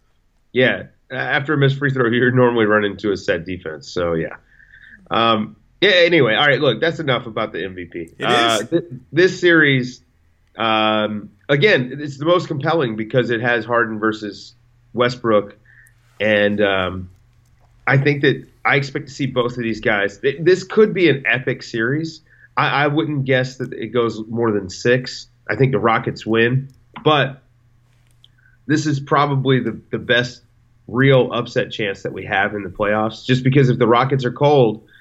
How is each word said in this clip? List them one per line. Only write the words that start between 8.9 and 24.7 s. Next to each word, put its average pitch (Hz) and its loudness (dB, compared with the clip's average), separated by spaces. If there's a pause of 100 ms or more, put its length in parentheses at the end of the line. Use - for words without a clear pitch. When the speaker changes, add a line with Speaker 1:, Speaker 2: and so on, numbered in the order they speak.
Speaker 1:
this 180 2
series, 143 2 (560)
um, 107 0 (180)
again, 143 2
it's 143 -12
the 139 -6
most 175 2
compelling 151 -2
because 110 -2
it 117 -2
has 120 0
Harden 117 -2
versus 107 -6 (380)
Westbrook. 113 0 (640)
And, 104 2
um, 92 -2 (760)
I 135 2
think 143 0
that 131 0 (160)
I 131 2
expect - -6
to - -18
see 139 -6
both 120 -2
of 120 -8
these 110 -4
guys. 101 0
Th-, 139 -2
this 180 2
could 214 2
be 170 4
an 139 0
epic 123 -2
series. 143 -4 (360)
I, 143 2
I - 2
wouldn't 143 -2
guess 127 0
that 123 -8
it 110 -10
goes 113 -2
more 113 -2
than 98 -4
six. - -2 (200)